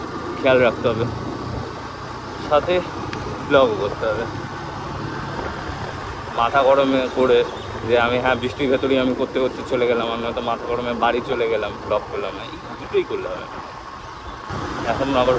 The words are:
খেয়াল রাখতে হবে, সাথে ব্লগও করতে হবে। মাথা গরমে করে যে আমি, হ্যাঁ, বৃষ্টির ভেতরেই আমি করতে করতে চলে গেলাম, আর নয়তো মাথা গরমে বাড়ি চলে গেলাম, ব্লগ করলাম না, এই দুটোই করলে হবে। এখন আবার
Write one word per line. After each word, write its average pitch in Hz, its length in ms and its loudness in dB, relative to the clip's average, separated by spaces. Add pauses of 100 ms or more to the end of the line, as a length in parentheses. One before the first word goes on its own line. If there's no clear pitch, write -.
(420)
খেয়াল 131 180 6
রাখতে 120 280 4
হবে, 113 160 0 (1400)
সাথে 160 320 4 (680)
ব্লগও 135 320 6
করতে 101 260 -2
হবে। 110 180 0 (2000)
মাথা 120 260 4
গরমে 135 520 6
করে 123 300 6 (440)
যে 120 100 6
আমি, 120 200 4
হ্যাঁ, 127 160 4
বৃষ্টির 127 360 0
ভেতরেই 135 280 4
আমি 127 200 2
করতে 131 220 0
করতে 123 300 0
চলে 123 160 2
গেলাম, 117 260 2
আর 117 60 -2
নয়তো 117 220 -4
মাথা 117 260 -2
গরমে 120 260 -2
বাড়ি 117 360 2
চলে 120 200 0
গেলাম, 104 240 0 (140)
ব্লগ 104 140 2 (120)
করলাম 101 240 -4
না, 98 60 -10
এই - 160 -10 (220)
দুটোই 185 280 0
করলে 95 200 -4
হবে। 90 180 -6 (1400)
এখন 135 260 0
আবার 127 220 6